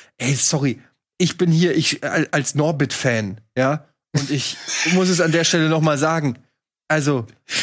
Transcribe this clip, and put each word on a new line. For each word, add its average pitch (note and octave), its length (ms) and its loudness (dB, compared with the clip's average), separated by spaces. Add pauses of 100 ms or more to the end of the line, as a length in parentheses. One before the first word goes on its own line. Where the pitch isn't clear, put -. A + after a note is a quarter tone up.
(180)
Ey, B2 160 -2
sorry, C3+ 460 0 (380)
ich - 200 0
bin F3 140 2
hier, E3 240 4
ich, - 280 -2
al-, - 280 -2
als D3 240 -2
Norbit-Fan, C3+ 840 -2 (160)
ja, C#3 280 0 (300)
und C#3 160 -2
ich C#3 240 -4 (180)
<laughs> E3 200 0
muss F#3 160 2
es E3+ 100 2
an D#3+ 140 2
der E3 100 2
Stelle D#3+ 260 2
noch D#3+ 120 2
mal D3+ 160 2
sagen, D3 420 -2 (480)
also, C#3+ 400 0 (360)